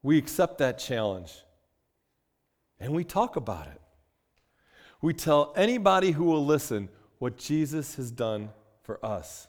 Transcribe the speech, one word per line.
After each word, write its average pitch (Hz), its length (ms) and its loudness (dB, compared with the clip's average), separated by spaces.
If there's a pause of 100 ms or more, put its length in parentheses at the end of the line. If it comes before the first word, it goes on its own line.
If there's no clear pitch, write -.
We 147 160 4
accept 165 400 0
that 127 200 0
challenge. 101 540 -4 (1500)
And 120 120 -6
we 170 120 -2
talk 208 320 -2
about 92 320 -6
it. 78 120 -20 (1200)
We 160 120 2
tell 147 400 4
anybody 190 560 4
who 160 140 0
will 156 200 4
listen 120 440 0 (300)
what 123 200 -6
Jesus 151 580 -2
has 123 140 -8
done 110 400 -4 (320)
for - 220 -10
us. 104 440 -8